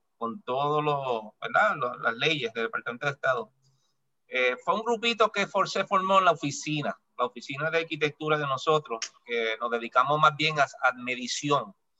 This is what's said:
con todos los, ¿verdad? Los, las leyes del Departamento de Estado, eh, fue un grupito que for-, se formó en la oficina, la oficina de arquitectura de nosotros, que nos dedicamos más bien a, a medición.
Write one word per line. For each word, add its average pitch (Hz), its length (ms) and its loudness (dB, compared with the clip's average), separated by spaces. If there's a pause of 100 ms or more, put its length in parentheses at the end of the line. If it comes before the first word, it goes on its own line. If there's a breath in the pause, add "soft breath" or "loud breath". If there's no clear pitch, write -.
(180)
con 113 260 -6
todos 143 400 0
los, 131 580 -2
¿verdad? 202 340 2
Los, 123 240 -4
las 113 160 0
leyes 135 380 -2
del 113 100 -2
Departamento 120 440 -6
de 139 40 0
Estado, 127 400 -2 (760)
eh, 127 340 0
fue 180 120 0
un 220 60 -4
grupito 226 500 0
que 196 160 -2
for-, 185 220 0
se 196 160 -2
formó 190 340 4
en 185 60 4
la 170 60 8
oficina, 147 680 -4 (200)
la 123 80 2
oficina 139 440 -6
de 165 100 0
arquitectura 151 580 -2
de 147 100 -2
nosotros, 135 520 0 (260)
que 113 340 -2
nos 120 120 -2
dedicamos 127 480 2
más 151 160 4
bien 156 240 0
a, 139 40 6
a 131 300 0
medición. 123 800 -2 (260)